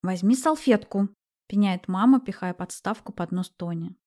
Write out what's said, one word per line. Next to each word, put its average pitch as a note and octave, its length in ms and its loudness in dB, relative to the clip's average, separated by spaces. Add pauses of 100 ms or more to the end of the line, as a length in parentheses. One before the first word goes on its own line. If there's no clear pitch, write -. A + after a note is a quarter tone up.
«Возьми F#3 320 2
салфетку», B3 720 0 (400)
пеняет G3 400 -2
мама, A3+ 320 4
пихая F#3+ 340 -6
подставку - 600 -8
под E3+ 180 -6
нос F#3 180 -4
Тони. E3+ 460 -8 (120)